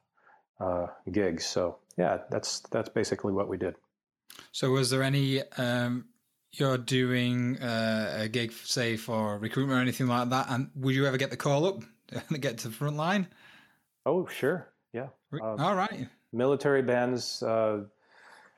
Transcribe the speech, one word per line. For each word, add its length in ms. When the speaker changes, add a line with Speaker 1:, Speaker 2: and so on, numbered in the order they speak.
Speaker 1:
uh, 260
gigs. 340
So, 340
yeah, 200
that's, 300
that's 180
basically 440
what 160
we 80
did. 180
Speaker 2:
So 180
was 180
there 140
any, 400
um, 460
you're 260
doing, 800
uh, 600
a 80
gig, 240
say, 440
for 420
recruitment 420
or 20
anything 240
like 220
that, 200
and 280
would 180
you 120
ever 100
get 140
the 60
call 300
up 160
<laughs> 220
and 120
get 180
to 100
the 60
front 220
line? 300
Speaker 1:
Oh, 200
sure. 420
Yeah. 160
Speaker 2:
Re-, 80
Speaker 1:
Um, 180
Speaker 2:
all 160
right. 320
Speaker 1:
military 500
bands, 600
uh, 380